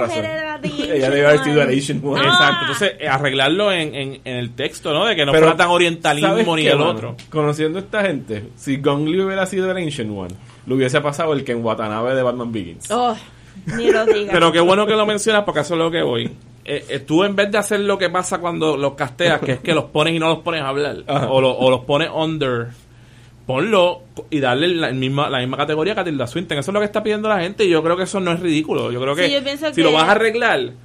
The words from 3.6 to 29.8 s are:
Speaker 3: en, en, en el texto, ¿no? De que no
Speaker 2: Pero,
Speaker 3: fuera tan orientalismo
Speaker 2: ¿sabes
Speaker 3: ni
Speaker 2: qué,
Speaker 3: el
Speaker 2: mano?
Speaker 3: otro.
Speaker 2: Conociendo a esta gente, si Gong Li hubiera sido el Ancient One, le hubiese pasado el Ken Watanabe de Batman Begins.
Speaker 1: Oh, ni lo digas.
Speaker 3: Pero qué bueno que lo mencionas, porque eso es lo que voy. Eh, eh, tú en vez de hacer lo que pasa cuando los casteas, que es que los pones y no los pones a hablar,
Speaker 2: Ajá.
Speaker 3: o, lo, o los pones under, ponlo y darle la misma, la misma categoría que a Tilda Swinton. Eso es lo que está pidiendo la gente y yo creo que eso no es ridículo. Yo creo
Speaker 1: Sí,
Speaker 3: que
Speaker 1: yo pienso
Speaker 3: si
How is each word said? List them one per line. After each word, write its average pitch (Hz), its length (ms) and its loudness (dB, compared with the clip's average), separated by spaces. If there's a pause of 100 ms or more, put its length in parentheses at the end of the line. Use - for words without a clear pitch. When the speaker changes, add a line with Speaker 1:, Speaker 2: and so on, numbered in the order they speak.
Speaker 3:
en, 156 240 -2
en, 135 280 -10
en 127 140 -8
el 120 180 -6
texto, 151 380 -6
¿no? 170 120 2
De 220 100 0
que 147 100 2
no 139 60 0
Speaker 2:
Pero, 156 140 6
Speaker 3:
fuera 156 120 4
tan 175 120 4
orientalismo 170 600 2
Speaker 2:
¿sabes 226 180 2
Speaker 3:
ni 160 160 0
Speaker 2:
qué, 143 80 2
Speaker 3:
el 143 60 4
Speaker 2:
mano? 147 140 2
Speaker 3:
otro. 117 240 -6 (140)
Speaker 2:
Conociendo 156 500 0
a - 20 -8
esta 208 220 -4
gente, 113 420 -4 (100)
si 135 220 -4
Gong 143 300 0
Li 175 120 0
hubiera 190 260 -2
sido 185 240 -2
el 185 80 -2
Ancient 147 400 -6
One, 90 160 -8 (320)
le 127 80 -4
hubiese 135 280 2
pasado 147 320 -2
el 135 100 -2
Ken 120 200 -4
Watanabe 113 520 -2
de 127 80 0
Batman 120 280 -2
Begins. 90 400 -8
Speaker 1:
Oh, 240 240 0 (600)
ni 233 160 2
lo 220 140 2
digas. 208 260 2
Speaker 3:
Pero 170 200 4
qué 170 100 2
bueno 190 260 4
que 214 80 2
lo 214 100 2
mencionas, 208 380 2
porque 151 180 -2
eso 170 120 -4
es 165 60 0
lo 165 120 0
que 165 100 -2
voy. 120 300 -2 (340)
Eh, 143 240 -6
eh, 135 100 -4
tú 165 240 2
en 202 120 0
vez 202 160 0
de 220 60 0
hacer 208 240 0
lo 202 160 0
que 180 120 0
pasa 180 300 -4
cuando 160 380 -2
los 139 160 0
casteas, 151 480 0
que 135 120 0
es 123 60 -6
que 170 140 -2
los 147 120 0
pones 156 280 2
y 165 60 0
no 160 100 2
los 160 100 0
pones 165 220 -4
a 135 80 -4
hablar, 139 280 -2 (100)
Speaker 2:
Ajá. 147 220 0
Speaker 3:
o, 131 120 4
lo, 131 160 4
o 127 120 4
los 127 120 2
pones 147 320 0
under, 143 540 -2 (800)
ponlo 180 560 2 (280)
y 151 100 -2
darle 135 280 2
la 160 240 -2
misma, 131 380 -2
la 131 100 -2
misma 127 180 -4
categoría 156 380 0
que 196 60 -2
a - 20 0
Tilda 139 240 -4
Swinton. 160 320 -6
Eso 165 120 -4
es - 20 -2
lo 208 60 2
que 208 60 0
está 208 160 -4
pidiendo 214 280 -2
la 208 100 2
gente 196 260 -2
y 180 40 4
yo 160 140 4
creo 170 140 2
que 190 60 0
eso 190 160 -4
no 175 120 0
es 170 80 -2
ridículo. 156 520 0
Yo 123 100 -4
creo 139 140 0
Speaker 1:
Sí, 175 60 -2
Speaker 3:
que 277 100 2
Speaker 1:
yo 277 120 0
pienso 294 300 -4
Speaker 3:
si 170 80 2